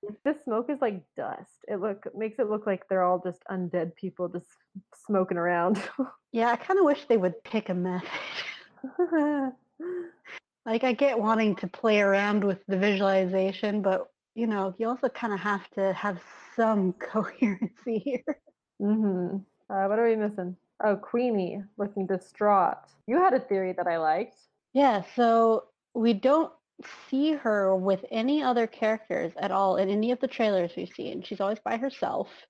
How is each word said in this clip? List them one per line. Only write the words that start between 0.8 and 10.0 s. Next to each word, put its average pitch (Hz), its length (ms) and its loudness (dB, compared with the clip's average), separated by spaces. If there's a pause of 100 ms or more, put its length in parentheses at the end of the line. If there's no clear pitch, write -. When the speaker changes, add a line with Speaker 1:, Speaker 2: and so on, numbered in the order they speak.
Speaker 2:
like 208 220 -2 (140)
dust. - 500 -10
It 208 140 -6
look, 202 260 -6 (100)
makes 214 220 -8
it 254 100 0
look 214 180 -4
like 190 220 -4
they're 190 140 2
all 180 160 2
just 180 320 -8
undead 180 460 -4
people 180 320 -8
just 180 180 -10 (480)
smoking 185 440 0
around. 175 440 2 (160)
<laughs> - 360 -8
Speaker 1:
Yeah, 233 180 2
I 240 40 0
kinda 381 260 2
wish 285 240 2
they 233 120 4
would 180 260 0
pick 214 240 -4
a 185 60 -2
method. 180 340 -4 (760)
<laughs> 294 680 0 (260)
Speaker 2:
<laughs> 349 340 -8 (520)